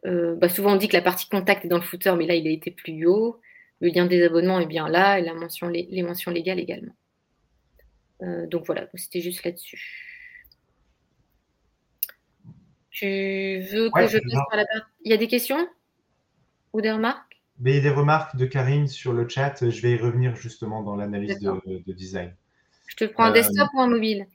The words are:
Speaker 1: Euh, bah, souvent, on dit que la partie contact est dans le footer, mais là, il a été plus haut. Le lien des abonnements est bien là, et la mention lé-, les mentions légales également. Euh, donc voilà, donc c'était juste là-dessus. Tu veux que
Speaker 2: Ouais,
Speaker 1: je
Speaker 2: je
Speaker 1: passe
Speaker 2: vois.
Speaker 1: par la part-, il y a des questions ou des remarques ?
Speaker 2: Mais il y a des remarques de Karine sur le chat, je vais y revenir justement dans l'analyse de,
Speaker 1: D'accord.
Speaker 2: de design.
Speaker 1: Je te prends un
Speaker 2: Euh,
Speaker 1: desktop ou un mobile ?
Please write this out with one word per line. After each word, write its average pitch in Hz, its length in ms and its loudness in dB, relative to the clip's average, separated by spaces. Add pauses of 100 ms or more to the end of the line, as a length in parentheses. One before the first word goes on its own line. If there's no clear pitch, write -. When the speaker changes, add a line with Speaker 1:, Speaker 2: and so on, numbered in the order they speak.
Speaker 1:
Euh, 170 300 0
bah, 175 120 4
souvent, 202 240 2
on 196 40 6
dit 196 120 2
que 185 80 4
la 175 60 4
partie 180 260 0
contact 196 360 0
est 175 40 -6
dans 175 80 2
le 175 60 2
footer, 180 340 0
mais 165 100 0
là, 170 100 2
il 160 100 0
a 156 40 0
été 160 200 -4
plus 160 340 -10
haut. 220 360 2 (400)
Le 175 80 2
lien 175 180 4
des 175 180 4
abonnements 175 360 2
est 165 60 0
bien 156 220 -4
là, 190 300 4
et 180 40 0
la 165 120 -4
mention 170 340 -8
lé-, 175 220 -4
les 185 120 -4
mentions 175 280 -6
légales 175 300 -4
également. - 340 -10 (1300)
Euh, 170 240 -8
donc 165 180 -6
voilà, - 180 -4
donc - 120 -16
c'était - 260 -8
juste 175 240 -8
là-dessus. - 680 -12 (2750)
Tu 196 720 -4 (100)
veux 226 200 0
que 226 40 -8
Speaker 2:
Ouais, 240 140 6
Speaker 1:
je 214 80 2
Speaker 2:
je 214 60 2
Speaker 1:
passe - 100 -6
Speaker 2:
vois. 233 160 0
Speaker 1:
par 214 80 -2
la 208 100 4
part-, 220 220 -8 (160)
il 220 60 -2
y 226 40 6
a 214 40 4
des 226 100 0
questions 269 400 0 (1040)
ou 220 80 -2
des 214 100 0
remarques ? 220 520 -4 (160)
Speaker 2:
Mais 131 140 2
il 143 40 4
y - 20 4
a 139 40 2
des 147 80 4
remarques 147 460 2
de 127 100 0
Karine 139 400 0
sur 127 260 -4
le 117 160 0
chat, 135 400 -2
je 110 140 -4
vais 120 100 4
y 120 40 2
revenir 120 400 0
justement 110 460 -10
dans 101 140 -6
l'analyse 101 420 -6
de, 101 60 -10
Speaker 1:
D'accord. 95 220 -4
Speaker 2:
de 92 260 -10
design. 92 420 -10 (520)
Speaker 1:
Je - 100 -20
te - 80 -2
prends 220 200 2
un 226 60 6
Speaker 2:
Euh, 214 40 2
Speaker 1:
desktop 226 400 4
ou 262 60 2
un 247 80 6
mobile ? 220 460 0